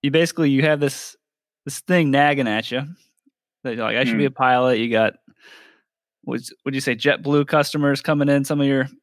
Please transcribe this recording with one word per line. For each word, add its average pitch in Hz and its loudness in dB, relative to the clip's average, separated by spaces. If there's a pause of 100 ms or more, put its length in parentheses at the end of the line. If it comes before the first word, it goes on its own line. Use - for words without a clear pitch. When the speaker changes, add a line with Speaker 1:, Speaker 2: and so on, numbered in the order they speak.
Speaker 1:
you 143 -2
basically, 160 2
you 135 2
have 151 2
this, - -6 (480)
this 143 -12
thing 170 2
nagging 139 2
at 107 -4
you 127 -6 (800)
that 117 -6
you're 117 -6
like, 110 -2
"I 127 0
should 117 -2
be 143 0
Speaker 2:
Hmm. 135 0
Speaker 1:
a - 0
pilot." 127 2
You 117 -2
got, 110 2 (1080)
what's, 123 -8 (120)
what'd 139 -6
you 135 -4
say, 123 -2
JetBlue 143 0
customers 143 0
coming 147 0
in? 139 2
Some 147 -2
of 139 2
your 135 0 (140)